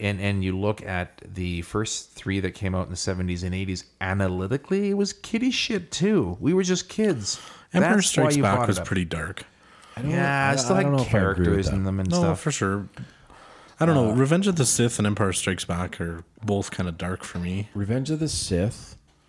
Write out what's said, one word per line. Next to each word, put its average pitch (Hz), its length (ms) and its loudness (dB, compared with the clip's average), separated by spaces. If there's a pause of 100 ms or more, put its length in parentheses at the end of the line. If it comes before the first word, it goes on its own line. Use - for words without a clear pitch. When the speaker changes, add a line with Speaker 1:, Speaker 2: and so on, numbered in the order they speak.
Speaker 1:
and, 101 220 0
and 101 200 0
you 95 160 0
look 104 240 -2
at 90 380 -6 (140)
the 87 280 -4
first - 500 -4
three 98 280 -2
that 92 120 -4
came 95 220 -4
out 92 120 0
in - 40 -16
the 90 60 -8
seventies 90 460 -2
and 92 120 -4
eighties, 95 300 -4 (160)
analytically, 98 880 -2
it 202 40 0
was 202 180 -2
kiddie 247 400 -2
shit 185 400 -4
too. 151 480 2
We 147 140 2
were 190 100 4
just 180 240 0
kids. 165 500 -2 (360)
Speaker 2:
Empire 180 220 4
Speaker 1:
That's 190 100 4
why - 20 2 (140)
Speaker 2:
Strikes 147 140 4
Speaker 1:
you 143 60 4
Speaker 2:
Back 101 140 6
Speaker 1:
brought 104 120 2
Speaker 2:
was 95 100 2
Speaker 1:
it - 20 -2
up. 85 60 -6
Speaker 2:
pretty 95 180 0
dark. 80 400 -6 (520)
Speaker 3:
I 117 60 -8
don't, 139 100 -2
Speaker 1:
Yeah, 139 380 2
Speaker 3:
I, 139 40 4
Speaker 1:
it 139 40 2
still 135 160 0
Speaker 3:
I - 40 6
Speaker 1:
had 190 60 4
Speaker 3:
don't 143 120 4
know 131 60 4
if 120 120 0
I 110 40 4
agree 95 100 4
with 95 80 0
Speaker 1:
characters 92 300 2
Speaker 3:
that. 95 100 0
Speaker 1:
in 95 80 0
them 95 160 0
and 92 100 0
Speaker 2:
No, 170 80 2
Speaker 1:
stuff. 170 220 2
Speaker 2:
for 156 100 -2
sure. 98 380 -2 (920)
I 160 60 4
don't 165 100 6
know. 120 140 4
Speaker 3:
Uh, 107 40 0
Speaker 2:
Revenge 151 320 4
of 190 100 2
the 139 100 2
Sith 117 320 2
and 104 80 2
Empire 101 260 2
Strikes 90 320 -2
Back 87 360 -6
are 85 240 -6 (200)
both 101 260 0
kinda 90 220 -4
dark 90 320 -6
for - 140 -10
me. 92 360 -4
Speaker 3:
Revenge 113 360 -4
of 156 100 -2
the 160 80 -2
Sith - 680 -4 (320)